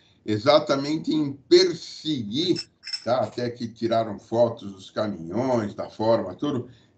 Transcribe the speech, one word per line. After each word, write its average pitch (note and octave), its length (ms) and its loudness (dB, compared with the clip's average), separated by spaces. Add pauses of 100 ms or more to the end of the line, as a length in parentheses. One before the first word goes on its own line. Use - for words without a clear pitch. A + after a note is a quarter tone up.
(280)
exatamente D3 840 2
em D3 200 -2 (140)
perseguir, D#3 1200 2 (360)
tá? B2 160 2
Até A#2+ 280 -4
que A#2+ 200 -8
tiraram A2 500 -2
fotos A2+ 540 -2
dos F#2+ 180 -18
caminhões, G#2 840 -2
da F2 160 -10
forma, G#2+ 460 0
tudo, C3+ 340 -6 (300)